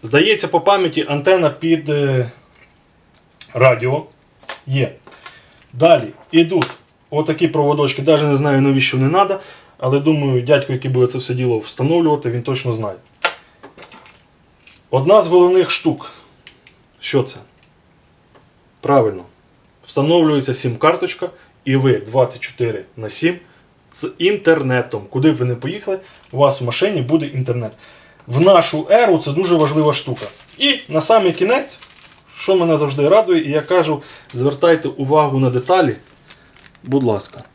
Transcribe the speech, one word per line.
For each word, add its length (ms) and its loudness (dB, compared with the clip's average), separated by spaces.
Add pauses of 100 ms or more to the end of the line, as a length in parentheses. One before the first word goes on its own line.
Здається, 460 0
по 120 0
пам'яті 480 0
антена 420 2
під, 380 -2
е... 420 -2 (1200)
радіо 520 0 (600)
є. 260 -2 (800)
Далі 360 4 (240)
ідуть 380 2 (400)
отакі 380 -2
проводочки, 540 0
навіть 200 4
не 140 0
знаю, 240 2
навіщо 360 2
не 140 2
треба, 300 2 (380)
але 220 0
думаю, 420 0
дядько, 300 2
який 180 -6
буде 160 2
це 120 -4
все 160 -6
діло 240 -2
встановлювати, 720 0
він 120 -6
точно 300 -4
знає. 240 -6 (1900)
Одна 320 4
з 40 0
головних 440 4
штук. 400 -4 (920)
Що 220 -2
це? 140 -8 (1400)
Правильно. 420 0 (640)
Встановлюється 680 2
сім-карточка, 760 -2 (340)
і 120 0
ви 220 2
двадцять 420 -2
чотири 440 -6 (120)
на 140 -12
сім 280 -4 (540)
з 260 -8
інтернетом. 920 0
Куди 220 2
б 40 -2
ви 80 -4
не 100 -4
поїхали, 440 -8 (340)
у 40 -10
вас 240 2
в 40 -6
машині 380 -2
буде 240 0
інтернет. 460 -6 (540)
В 140 -2
нашу 500 4
еру 280 4
це 120 -6
дуже 240 0
важлива 380 2
штука. 340 -6 (320)
І 200 0 (100)
на 120 -2
самий 320 2
кінець, 460 -2 (580)
що 200 0
мене 200 2
завжди 320 0
радує, 400 2
і 20 -6
я 100 0
кажу: 420 0 (320)
звертайте 540 0
увагу 500 0
на 120 2
деталі, 460 0 (840)
будь 220 -2
ласка. 400 -4 (100)